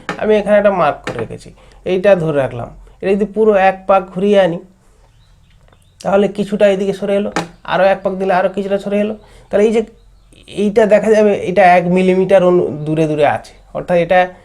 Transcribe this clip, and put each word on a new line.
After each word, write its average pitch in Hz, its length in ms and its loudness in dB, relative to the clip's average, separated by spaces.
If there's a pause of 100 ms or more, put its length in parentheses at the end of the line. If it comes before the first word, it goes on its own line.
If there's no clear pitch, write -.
(180)
আমি 214 180 -2
এখানে 208 200 0
একটা 202 140 2
মার্ক 170 340 -2
করে 120 140 -10
রেখেছি, - 360 -14 (300)
এইটা 190 300 0
ধরে 160 240 -2
রাখলাম। 123 300 -6 (320)
এটা 180 120 -4
যদি 202 140 -2 (100)
পুরো 214 180 2
এক 190 220 2 (100)
পাক 196 160 2 (120)
ঘুরিয়ে 202 260 2
আনি, 175 180 0 (1400)
তাহলে 196 260 0
কিছুটা 202 400 -2
এদিকে 196 240 -2
সরে 196 240 -4
এলো, 208 140 -4 (340)
আরও 175 200 0
এক 190 180 2
পাক 190 100 -4
দিলে 190 220 -2
আরও 190 140 0
কিছুটা 196 300 -4
সরে 202 220 -4
এলো। 214 140 -4 (340)
তাহলে 202 180 2
এই 226 60 2
যে 214 100 0 (640)
এইটা 202 400 0
দেখা 202 240 2
যাবে, 214 220 4 (180)
এটা 190 120 2
এক 180 240 6
মিলিমিটার 185 580 2
অনু-, 180 260 2 (160)
দূরে 156 200 0
দূরে 151 200 0
আছে। - 260 -4 (220)
অর্থাৎ - 240 -4
এটা 175 220 2 (240)